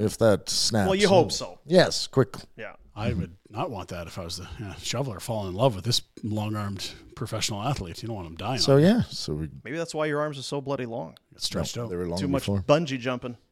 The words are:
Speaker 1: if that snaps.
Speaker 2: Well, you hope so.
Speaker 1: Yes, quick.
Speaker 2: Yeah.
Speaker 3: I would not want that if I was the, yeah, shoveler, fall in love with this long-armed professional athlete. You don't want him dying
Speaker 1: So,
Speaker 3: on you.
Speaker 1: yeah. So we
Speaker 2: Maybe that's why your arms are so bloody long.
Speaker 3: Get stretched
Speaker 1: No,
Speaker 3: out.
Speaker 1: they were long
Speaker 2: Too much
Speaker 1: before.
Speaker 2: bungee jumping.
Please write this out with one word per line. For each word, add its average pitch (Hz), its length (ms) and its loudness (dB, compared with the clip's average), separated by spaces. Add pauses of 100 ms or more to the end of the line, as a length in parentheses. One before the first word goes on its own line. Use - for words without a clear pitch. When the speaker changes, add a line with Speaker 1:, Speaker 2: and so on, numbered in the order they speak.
Speaker 1:
if 104 180 0
that 107 320 4
snaps. - 380 2
Speaker 2:
Well, 95 80 4
you 202 120 4
hope 170 240 6
so. 92 340 -8
Speaker 1:
Yes, 156 420 4
quick. - 280 2 (220)
Speaker 2:
Yeah. 104 160 -12 (220)
Speaker 3:
I 110 180 -2
would 85 220 -6 (140)
not 127 220 -6
want 92 180 -10
that 87 180 -10
if - 100 -14
I 95 60 -8
was 85 140 -8
the, 92 100 -12 (120)
yeah, 98 220 -10
shoveler, 120 380 -4
fall 110 300 -6
in 87 40 -6
love 113 220 4
with 92 80 -8
this - 180 0 (220)
long-armed 104 680 -4 (260)
professional 107 460 -4
athlete. 104 400 -6
You 113 60 -8
don't 117 80 -6
want 85 120 -10
him 82 80 -14
dying 110 240 -4
Speaker 1:
So, 139 160 6
Speaker 3:
on 143 60 8
you. 160 60 8
Speaker 1:
yeah. 226 220 6
So - 240 -6
we 76 160 -4 (160)
Speaker 2:
Maybe 127 120 -6
that's 165 160 -6
why 156 120 -2
your 147 160 0
arms 151 180 -4
are 127 40 -10
so 143 180 -6
bloody 131 240 -4
long. 113 320 -8 (160)
Speaker 3:
Get - 80 -20
stretched - 340 -4
Speaker 1:
No, 117 80 -6
Speaker 3:
out. 117 60 -8
Speaker 1:
they 90 80 -4
were 87 100 -2
long 85 100 -2
Speaker 2:
Too 139 120 0
much 139 140 0
Speaker 1:
before. 101 180 0
Speaker 2:
bungee 147 360 2
jumping. 123 380 -4 (160)